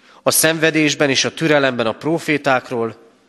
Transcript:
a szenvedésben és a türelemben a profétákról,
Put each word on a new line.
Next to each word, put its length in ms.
a 80
szenvedésben 800
és 140
a 100
türelemben 520
a 100
profétákról, 1000